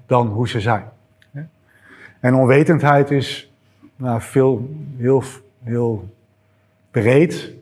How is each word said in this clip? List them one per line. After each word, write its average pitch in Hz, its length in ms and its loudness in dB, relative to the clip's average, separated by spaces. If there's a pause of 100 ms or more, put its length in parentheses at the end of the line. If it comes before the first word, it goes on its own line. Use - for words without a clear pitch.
dan 120 220 0
hoe 110 200 -4
ze 117 120 -6
zijn. 104 240 -2 (480)
Hè? 143 100 -14 (760)
En 127 160 2
onwetendheid 143 760 4
is, - 420 -4 (420)
nou, 120 260 -4
veel, 131 480 0 (280)
heel, 127 260 2 (400)
heel 117 520 -4 (840)
breed. 135 600 2